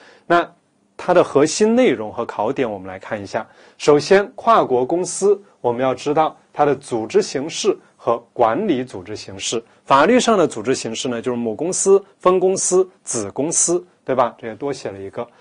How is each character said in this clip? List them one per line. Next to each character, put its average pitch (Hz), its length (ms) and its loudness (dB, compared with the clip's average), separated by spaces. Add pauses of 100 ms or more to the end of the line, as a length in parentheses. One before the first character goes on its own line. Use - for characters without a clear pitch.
(260)
那 170 200 2 (560)
它 180 120 2
的 170 100 6
核 143 220 2
心 214 280 2
内 240 180 4
容 107 200 -8
和 117 140 -6
考 110 260 -4
点， 131 180 -4
我 104 80 -8
们 92 80 -16
来 95 120 -12
看 110 200 -10
一 101 60 -10
下。 110 240 -8 (300)
首 147 200 6
先， 190 360 2
跨 220 280 4
国 127 220 0
公 170 180 -2
司， 196 400 0 (200)
我 123 100 0
们 117 80 -6
要 131 140 0
知 147 180 -2
道 156 240 0 (160)
它 - 100 0
的 143 140 2
组 117 300 -6
织 185 160 2
形 147 260 -8
式 170 260 -2 (220)
和 120 220 -2 (160)
管 123 340 0
理 131 160 -2
组 104 180 -12
织 101 140 -12
形 98 220 -14
式。 113 260 -6 (220)
法 139 180 4
律 233 160 4
上 226 160 2
的 170 100 4
组 120 160 -6
织 127 120 -2
形 117 200 -6
式 120 140 -6
呢， 117 140 -4
就 127 100 -4
是 120 60 -6
母 113 160 -4
公 160 180 -6
司、 196 320 2 (140)
分 185 200 2
公 190 160 2
司、 185 320 2 (160)
子 104 280 -6
公 139 200 -4
司， 175 320 0 (220)
对 139 100 -2
吧？ 120 240 0
这 - 80 -14
也 110 80 -10
多 143 160 -6
写 135 200 -8
了 98 80 -12
一 98 100 -12
个。 117 180 -10 (140)